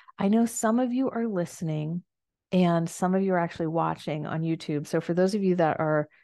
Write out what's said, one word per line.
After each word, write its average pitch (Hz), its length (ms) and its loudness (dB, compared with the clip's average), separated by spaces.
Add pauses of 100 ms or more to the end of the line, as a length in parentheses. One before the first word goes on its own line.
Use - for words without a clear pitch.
(220)
I 196 60 2
know 226 180 4
some 226 340 0
of 254 120 0
you 262 200 0
are 233 160 -4
listening 165 760 -4 (480)
and 170 380 4
some 185 240 0
of 190 80 2
you 190 120 2
are 175 60 2
actually 165 280 -2
watching 160 580 -2
on 160 160 -4
YouTube. 160 460 -4
So 165 120 -2
for 170 140 -2
those 185 220 2
of 202 80 -2
you 185 140 2
that 160 220 2
are 151 300 0 (140)